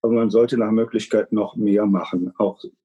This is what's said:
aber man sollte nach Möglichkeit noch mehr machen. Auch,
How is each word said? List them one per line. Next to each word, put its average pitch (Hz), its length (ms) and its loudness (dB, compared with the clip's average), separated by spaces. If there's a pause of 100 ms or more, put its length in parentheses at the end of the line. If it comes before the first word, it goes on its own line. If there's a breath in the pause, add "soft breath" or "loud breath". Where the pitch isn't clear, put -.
aber 117 100 0
man 113 180 2
sollte 120 280 2
nach 107 120 0
Möglichkeit 110 600 -2
noch 104 240 -4
mehr 104 300 2
machen. 90 500 -2
Auch, 101 260 -2 (220)